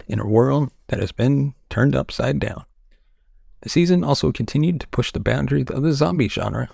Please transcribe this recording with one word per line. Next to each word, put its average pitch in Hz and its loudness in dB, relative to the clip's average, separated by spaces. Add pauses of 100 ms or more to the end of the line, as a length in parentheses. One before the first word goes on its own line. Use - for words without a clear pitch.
in 101 -4
a 101 -4
world 127 2 (160)
that 110 -4
has 98 -2
been 139 0 (140)
turned 139 2
upside 135 -2
down. - -6 (960)
The - -12
season 175 4
also 143 2
continued 151 0
to - -14
push - -2
the - -6
boundaries 131 0
of 135 -2
the 160 2
zombie 151 0
genre 110 -4